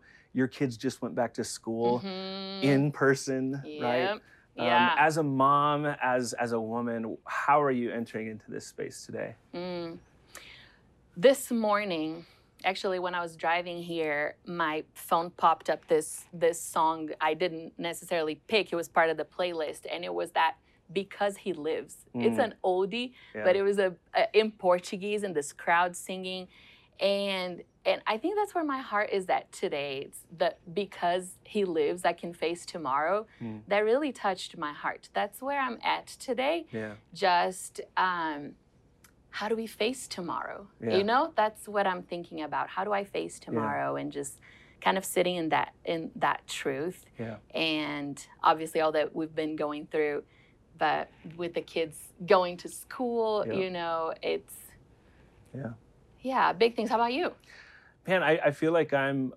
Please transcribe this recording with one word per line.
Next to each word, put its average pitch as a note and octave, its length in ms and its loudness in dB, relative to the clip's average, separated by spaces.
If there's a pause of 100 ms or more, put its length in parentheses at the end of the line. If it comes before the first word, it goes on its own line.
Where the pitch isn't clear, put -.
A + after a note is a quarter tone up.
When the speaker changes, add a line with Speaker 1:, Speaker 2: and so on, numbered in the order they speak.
(320)
Speaker 1:
your C3 160 2
kids B2 300 -2
just - 240 -4
went A#2+ 140 -6
back A#2 180 0
to A#2 100 -4
school A#2 580 0
Speaker 2:
Mm-hmm. - 640 -6
Speaker 1:
in C#3 280 6
person, C3+ 600 2 (100)
right? D3 340 -2
Speaker 2:
Yep. G3 240 0 (380)
Speaker 1:
Um, A#2 60 0
Speaker 2:
Yeah. D#3+ 340 6
Speaker 1:
as D#3 180 6
a E3 60 2
mom, C#3+ 640 4
as, B2+ 480 0
as A#2+ 180 -2
a A#2 80 2
woman, A2+ 640 -2
how - 380 4
are C#3 80 4
you A#2+ 200 0
entering A2+ 360 -6
into A2 240 -12
this - 160 -10
space - 400 -10
today? A2 280 -8 (200)
Speaker 2:
Mm. F3 420 -6 (1200)
This B3+ 340 4
morning, G3 720 0 (380)
actually, F#3 360 0
when F3+ 140 -2
I F3 80 -2
was E3 140 -8
driving E3+ 460 -2
here, D#3 540 -2 (100)
my D#3+ 380 -2 (100)
phone F3 380 -2
popped - 380 4
up D#3 180 -2
this, - 440 0
this E3+ 300 2
song D#3+ 480 0 (100)
I D#3 140 2
didn't E3 440 -2
necessarily E3 580 -2 (120)
pick. G3+ 240 2
It F3 40 0
was E3 120 -2
part E3 220 4
of D#3+ 80 0
the D3+ 80 -4
playlist, D#3+ 680 -4
and E3+ 140 -6
it F3+ 80 -6
was F3 180 -4
that E3 240 2 (360)
Because G3 460 -2
He F#3+ 160 -4
Lives. - 600 -4
It's A3 240 2
Speaker 1:
Mm. C4+ 80 4
Speaker 2:
an G#3 180 -8
oldie, G3 500 0 (220)
Speaker 1:
Yeah. G#3+ 80 -6
Speaker 2:
but F#3 120 6
it G3 80 2
was G3+ 160 2
a, F#3 160 2 (180)
a, - 140 2 (100)
in A3 140 4
Portuguese F#3+ 720 0
and F#3 120 -4
this C#3+ 180 -2
crowd F3 420 2
singing. F#3 520 -8 (520)
And, F#3+ 640 0 (220)
and F#3+ 220 4
I G#3+ 100 0
think F4 180 -2
that's G4+ 200 0
where E4+ 80 2
my C#4 160 -2
heart G#3 320 -2
is F#3+ 180 -2
at - 220 -2
today. C#3+ 560 -4
It's - 180 -20 (100)
the E3+ 200 0 (180)
Because F#3 720 -2
He G#3 200 -2
Lives, E3+ 420 0
I E3+ 80 4
Can E3+ 200 -10
Face E3+ 320 -4
Tomorrow. E3 640 -2 (140)
Speaker 1:
Mm. D#3 260 -8
Speaker 2:
That G3+ 120 2
really B3 320 2
touched - 460 -4
my D3+ 160 -4
heart. - 400 -8
That's G3+ 280 -2
where C#4 180 -2
I'm B3+ 240 -2
at E3 240 0
today. C#4 640 -2
Speaker 1:
Yeah. A2 220 -6 (200)
Speaker 2:
Just, F3+ 680 2 (160)
um, D#4 580 0 (760)
how - 160 -6
do A3 80 0
we A3+ 120 -4
face A#3 400 -2
tomorrow? - 600 -8 (140)
Speaker 1:
Yeah. A#2 160 2
Speaker 2:
You G3 60 6
know, C4+ 320 4
that's G#3+ 320 0
what G3+ 180 2
I'm F3+ 160 0
thinking F3 400 -8
about. C#3+ 260 -4
How F#3 160 -6
do G#3 80 -2
I G3+ 120 0
face E3+ 360 -6
Speaker 1:
Yeah. - 60 -20
Speaker 2:
tomorrow? C#3+ 500 -2
And C#3+ 160 -6
just C#3+ 280 -8 (420)
kind F#3 160 2
of F#3+ 80 -4
sitting F3+ 300 2
in E3 140 -2
that, D3 260 0 (100)
in E3 300 -2
that D#3 320 0
truth. D3 580 -4 (140)
Speaker 1:
Yeah. A2+ 160 -6 (180)
Speaker 2:
And D3 720 -4 (160)
obviously D#3+ 400 2
all D#3 120 4
that D3+ 220 2
we've D#3+ 200 -4
been D#3 200 -2
going D3+ 300 -4
through, D3 380 -2 (560)
but D3+ 300 0 (280)
with E3+ 160 -6
the E3 80 -2
kids D#3+ 360 -4 (280)
going F3+ 320 6
to F3+ 100 -12
school, A3+ 800 -2
Speaker 1:
Yeah. - 80 -2
Speaker 2:
you F#3+ 160 0
know, E3 520 -2
it's - 340 -4 (1000)
Speaker 1:
Yeah. B2 180 -10 (480)
Speaker 2:
Yeah, A#3+ 300 2
big A3+ 240 4
things. G#3+ 140 -2
How B3 60 2
about A#3 180 2
you? D#4+ 200 -2 (760)
Speaker 1:
Man, F3+ 160 4
I, D#3 140 6 (100)
I D3 40 6
feel D#3 220 2
like D#3+ 200 4
I'm, C3+ 440 2